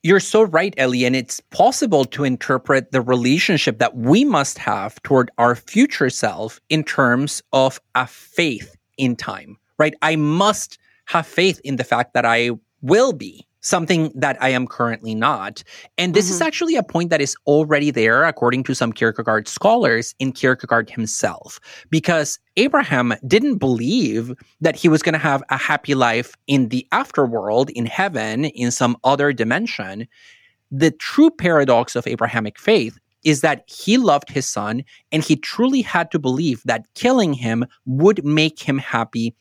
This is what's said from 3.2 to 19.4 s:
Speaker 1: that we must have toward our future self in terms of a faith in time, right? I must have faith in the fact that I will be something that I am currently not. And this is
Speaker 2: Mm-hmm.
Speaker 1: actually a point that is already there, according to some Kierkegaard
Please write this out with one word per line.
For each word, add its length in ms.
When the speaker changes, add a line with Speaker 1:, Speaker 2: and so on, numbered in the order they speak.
Speaker 1:
that 180
we 260
must 360
have 440
toward 360
our 180
future 540
self 580
in 160
terms 580
of 260
a 120
faith 680
in 180
time, 400
right? 240
I 140
must 600
have 200
faith 380
in 120
the 80
fact 280
that 140
I 240
will 320
be 320
something 520
that 280
I 80
am 160
currently 480
not. 480
And 160
this 160
is 80
Speaker 2:
Mm-hmm. 100
Speaker 1:
actually 300
a 60
point 260
that 140
is 120
already 440
there, 340
according 400
to 100
some 180
Kierkegaard 560